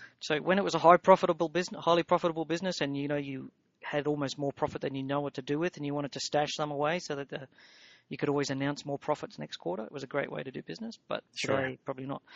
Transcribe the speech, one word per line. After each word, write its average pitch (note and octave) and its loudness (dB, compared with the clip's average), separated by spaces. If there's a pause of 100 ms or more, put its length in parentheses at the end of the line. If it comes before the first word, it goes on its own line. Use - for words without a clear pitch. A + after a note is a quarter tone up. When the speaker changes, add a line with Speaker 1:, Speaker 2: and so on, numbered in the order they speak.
(200)
Speaker 1:
So - 0
when E3 2
it G3+ 2
was E3 0
a E3 2
high E3 10
profitable F3 6
business, E3+ -4
highly E3 4
profitable E3+ 2
business, E3+ -2
and, C#3 0
you C#3+ -2
know, D3 0
you C3+ -6 (320)
had D3 -2
almost D3 0
more C#3 0
profit - -4
than C3+ -4
you C3+ -4
know C#3 0
what C#3+ -4
to C#3 -6
do C#3+ -2
with, F3 -2
and D3 -6
you C#3+ -2
wanted C#3+ -4
to C#3 -8
stash D3 0
them D3+ -2
away D3 0
so D3 -6
that C#3 -8
the, C#3 -10 (600)
you C#3+ -8
could C#3+ 0
always C#3+ 2
announce C#3 -2
more C#3 -4
profits - -2
next - -10
quarter, F#3+ -6
it - -12
was C#3 -8
a - -10
great C#3+ -2
way E3+ -6
to C#3 -8
do C3 -10
business, A3+ -10 (120)
but - -6 (100)
Speaker 2:
Sure. - 0
Speaker 1:
today, C3 -2
probably C3 -6
not. C#3 -8 (140)